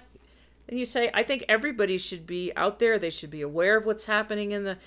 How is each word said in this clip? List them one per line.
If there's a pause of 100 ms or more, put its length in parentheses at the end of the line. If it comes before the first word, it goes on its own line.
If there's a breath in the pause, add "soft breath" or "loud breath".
(680 soft breath)
Then
you
say,
"I
think
everybody
should
be
out
there.
They
should
be
aware
of
what's
happening
in
the